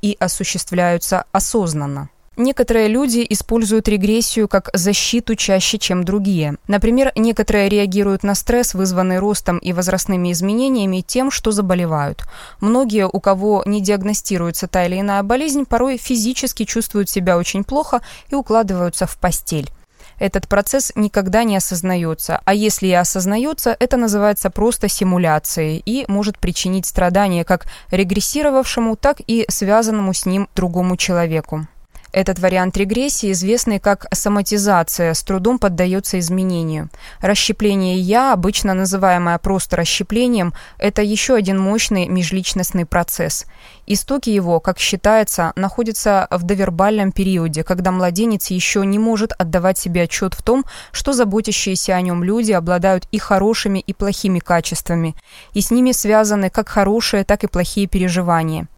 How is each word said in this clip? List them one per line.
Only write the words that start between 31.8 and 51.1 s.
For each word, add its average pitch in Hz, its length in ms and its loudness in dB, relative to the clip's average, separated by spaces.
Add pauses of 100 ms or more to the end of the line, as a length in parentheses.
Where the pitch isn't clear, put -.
Этот 190 220 0
вариант 185 400 2
регрессии, 214 540 0
известный 202 480 0
как 202 340 0
соматизация, 196 1000 0
с - 80 -6
трудом 202 340 0
поддаётся 185 640 0
изменению. 165 720 -2 (300)
Расщепление 196 760 2
«я», 226 360 4
обычно 190 420 0
называемое 180 640 2
просто 190 380 -2
расщеплением, 208 760 0 (240)
это 208 240 0
ещё 208 320 0
один 190 260 2
мощный 196 480 0
межличностный 180 800 -2
процесс. - 600 -2 (400)
Истоки 262 420 -2
его, 175 300 2
как 185 180 -2
считается, 208 800 2
находятся 202 720 0
в 175 140 -2
довербальном 190 680 2
периоде, 165 520 0
когда 180 280 0
младенец 185 600 0
ещё 185 320 0
не 196 160 0
может 220 400 0
отдавать 180 400 2
себе 175 240 0
отчёт 180 320 -4
в - 80 -14
том, 254 220 2 (260)
что - 220 -2